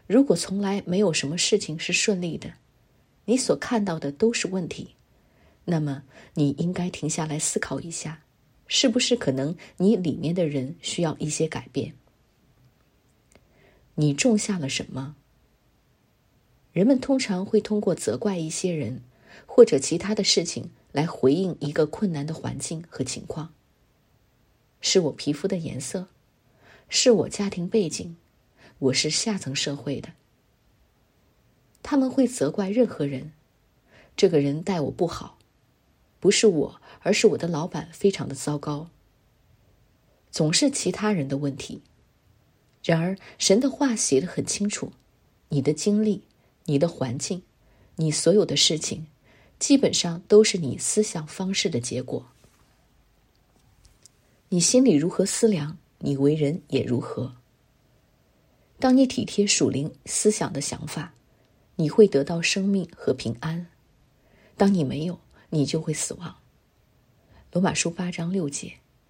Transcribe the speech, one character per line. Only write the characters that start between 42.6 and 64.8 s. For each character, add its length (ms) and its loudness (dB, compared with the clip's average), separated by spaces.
然 160 2
而， 160 -2
神 220 4
的 100 2
话 260 0
写 240 0
得 60 0
很 180 -6
清 240 -4
楚， 240 -6
你 120 0
的 120 2
经 300 0
历， 200 0
你 140 2
的 80 4
环 320 -6
境， 240 -6
你 120 0
所 240 2
有 100 6
的 140 -2
事 220 2
情， 260 -8
基 180 6
本 160 2
上 340 -2
都 160 10
是 140 2
你 180 -4
思 280 -2
想 240 -6
方 260 -6
式 160 -2
的 100 -2
结 220 -6
果。 240 -8
你 60 2
心 240 4
里 100 6
如 140 4
何 180 0
思 220 2
量， 300 -2
你 180 -2
为 180 4
人 320 0
也 160 0
如 160 0
何。 380 -8
当 180 6
你 100 6
体 160 -4
贴 240 0
属 220 2
灵 200 -2
思 240 2
想 220 0
的 80 -6
想 260 -8
法， 280 -8
你 120 0
会 160 8
得 160 2
到 200 -4
生 260 0
命 260 0
和 200 -2
平 260 -4
安。 280 -6
当 160 6
你 100 2